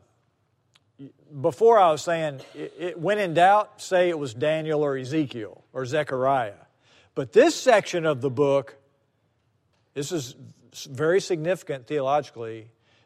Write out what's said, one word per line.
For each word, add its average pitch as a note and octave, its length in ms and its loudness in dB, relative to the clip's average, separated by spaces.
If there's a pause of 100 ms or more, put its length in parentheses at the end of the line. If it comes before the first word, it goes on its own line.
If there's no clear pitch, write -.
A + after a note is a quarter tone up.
(1400)
before G#3+ 380 4
I F3+ 140 6
was D3 120 -4
saying, D#3+ 380 -4 (140)
it, D3+ 240 -12
it, F3 200 -8
when G3 200 -2
in F3+ 140 -4
doubt, G3 480 4
say F3+ 280 0
it E3 80 -2
was C#3 160 -8
Daniel D3+ 500 -2
or C#3 140 -2
Ezekiel B2+ 640 -6 (100)
or C3 120 -6
Zechariah. C3 680 -2 (600)
But C3+ 200 -8
this D4+ 220 6
section G3 500 2
of C#3+ 160 -2
the C#3 80 -2
book, C#3 480 0 (1160)
this C#3+ 180 -8
is C#3+ 240 -6 (360)
s-, - 140 -18
very D#3 340 0
significant D#3+ 680 -4
theologically. C3 800 -4 (380)